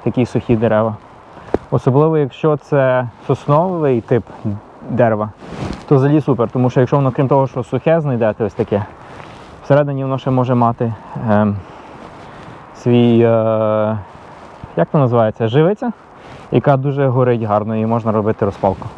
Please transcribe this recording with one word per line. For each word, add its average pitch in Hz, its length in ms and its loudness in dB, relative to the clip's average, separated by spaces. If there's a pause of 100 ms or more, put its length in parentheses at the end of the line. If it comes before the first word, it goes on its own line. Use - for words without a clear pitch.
такі 123 220 0
сухі 120 300 -2
дерева. 110 400 0 (760)
Особливо, 143 460 2
якщо 151 400 0
це 127 520 0 (180)
сосновий 147 760 0
тип 117 220 0 (680)
дерева, 110 400 0 (580)
то 151 80 4
взагалі 143 260 4
супер, 117 280 0
тому 127 200 0
що 139 100 0
якщо 131 160 2
воно, 139 160 2
крім 139 160 -2
того, 135 200 2
що 127 160 -8
сухе 160 380 0
знайдете 117 420 -2
ось 101 100 -4
таке, 104 320 -2 (760)
всередині 139 400 0
воно 135 140 -4
ще 131 140 -4
може 127 240 0
мати, 117 380 0 (360)
ем, 104 280 2 (1160)
свій, 120 460 4
е, 110 760 2 (800)
як 170 140 0
то 170 60 0
називається, 117 500 2
живиця, 170 440 0 (600)
яка 139 260 2
дуже 139 300 0
горить 123 360 2
гарно 107 320 0
і 110 100 -2
можна 113 260 -2
робити 107 340 0
розпалку. 98 420 -2 (100)